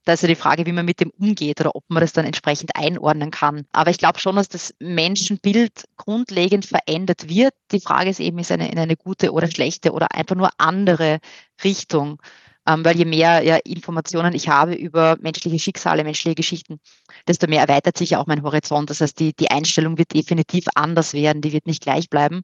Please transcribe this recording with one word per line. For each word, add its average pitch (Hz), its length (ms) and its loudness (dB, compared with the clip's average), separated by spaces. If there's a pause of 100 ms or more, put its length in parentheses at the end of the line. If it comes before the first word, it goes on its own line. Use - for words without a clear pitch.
da 170 80 4
ist - 80 -2
ja 175 60 2
die 165 80 4
Frage, 156 280 0
wie 170 80 -2
man 175 140 -2
mit 175 140 -2
dem 170 100 0
umgeht 185 500 -2
oder 156 160 -2
ob - 120 -12
man 165 120 0
das 165 140 0
dann 160 100 2
entsprechend 147 520 -4
einordnen 151 540 -2
kann. 147 420 -2
Aber 160 180 2
ich - 80 0
glaub 170 200 2
schon, 190 180 -2
dass 202 120 0
das - 300 -12
Menschenbild 202 1040 0 (140)
grundlegend 202 680 0
verändert 175 640 -2
wird. 226 240 4 (200)
Die 202 80 0
Frage 175 280 0
ist 190 120 -4
eben, 170 180 -4
ist 170 120 -6
eine, 165 220 -2
in 165 60 -4
eine 165 180 0
gute - 360 -2
oder 160 180 0
schlechte 156 320 -4
dritte 165 100 0
oder - 220 -2
einfach 180 220 -4
nur 185 220 2
andere 165 600 2 (460)
Richtung. 151 560 -2 (440)
Ähm, 160 200 2
weil 170 120 4
je 170 80 4
mehr, 160 380 4
ja, 160 220 4
Informationen 170 680 -4
ich - 140 -4
habe 156 260 4
über 160 460 2
menschliche 160 380 -4
Schicksale, 160 460 -2
menschliche 156 320 -4
Geschichten, 160 420 -8 (480)
desto 175 220 2
mehr 151 140 4
erweitert 143 360 2
sich 175 120 -2
ja 170 100 2
auch 147 80 -4
mein 147 160 -2
Horizont. 147 440 -2
Das - 120 -8
heißt, 151 180 -2
die, 156 160 0
die - 160 0
Einstellung 156 480 0
wird - 160 0
definitiv 160 520 0 (100)
anders 160 360 0
werden, 151 300 0
die 151 100 -2
wird 151 140 -2
nicht 160 160 -4
gleich 147 260 -2
bleiben. 151 360 0